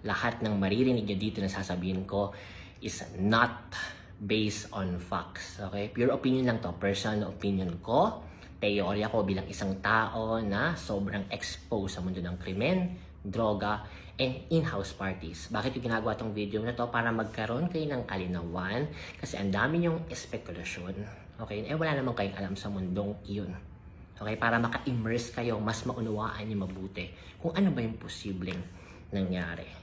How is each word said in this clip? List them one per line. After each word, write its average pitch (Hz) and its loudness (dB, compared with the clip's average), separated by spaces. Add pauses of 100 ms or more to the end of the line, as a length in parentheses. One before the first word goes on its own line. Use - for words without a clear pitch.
Lahat 117 0
ng 107 2
maririnig 107 4
nyo 101 0
dito 107 -2
na 98 2
sasabihin 92 -2
ko 98 0 (480)
is - -6
not 113 4 (480)
based 107 0
on 92 0
facts. - -6
Okay? 101 -2
Pure 120 6
opinion 131 4
lang 117 4
to. 98 -2
Personal 101 2
opinion 95 0
ko. 160 4 (400)
Teorya 101 2
ko 107 4
bilang 95 2
isang 95 -2
tao 110 2
na 113 2
sobrang 101 -2
exposed - -2
sa 90 -4
mundo 92 -2
ng 87 -2
krimen, 160 2 (320)
droga, 107 2 (400)
and 131 0
in-house 147 2
parties. 90 -6
Bakit 123 0
yung 123 -2
ginagawa 113 2
tong 107 -2
video 104 0
na 120 0
to? 120 0
Para 117 2
magkaroon 113 0
kayo 156 0
ng 120 -2
kalinawan. 90 -2 (320)
Kasi - -6
ang 98 2
dami 160 4
nyong 165 2
espekulasyon. 90 -6 (480)
Okay? 107 -4
Eh, 143 0
wala 156 4
naman 131 2
kayong 98 0
alam 98 -2
sa - -6
mundong 101 0
iyon. 101 -4 (580)
Okay? 107 -2
Para 117 4
maka-immerse 117 0
kayo, 117 2
mas 107 0
maunawaan 110 -2
niyo 104 0
mabuti 92 -6 (320)
kung 170 0
ano 190 6
ba 123 2
yung 113 0
posibleng 92 -4 (480)
nangyari. 90 0 (180)